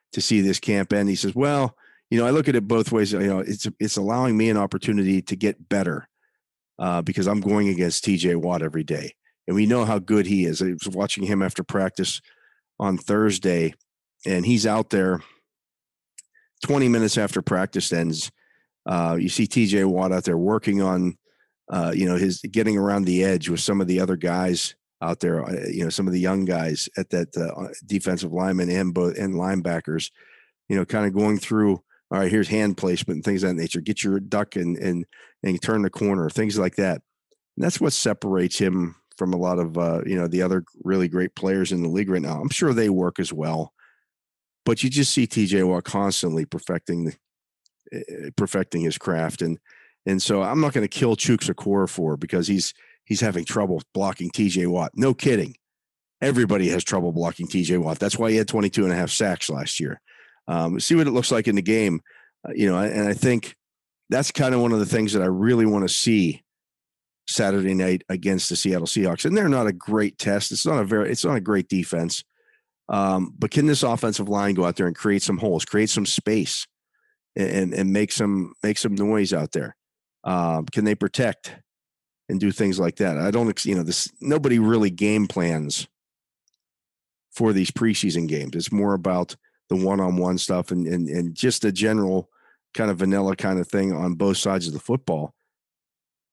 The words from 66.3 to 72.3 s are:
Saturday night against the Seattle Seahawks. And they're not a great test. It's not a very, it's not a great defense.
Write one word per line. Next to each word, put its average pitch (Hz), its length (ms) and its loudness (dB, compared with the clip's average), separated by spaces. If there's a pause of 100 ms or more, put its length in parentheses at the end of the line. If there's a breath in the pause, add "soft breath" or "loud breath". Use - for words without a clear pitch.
Saturday 98 440 2
night 92 340 0
against 92 400 -2
the 87 80 -4
Seattle 90 320 0
Seahawks. 92 380 0
And 170 100 0
they're 202 140 2
not 127 180 2
a 98 60 0
great 104 440 -2
test. 104 360 -2
It's - 120 -4
not 151 140 0
a 104 60 0
very, 104 260 0
it's 120 140 -2
not 151 100 0
a 107 60 -2
great 95 260 0
defense. 85 560 -2 (640)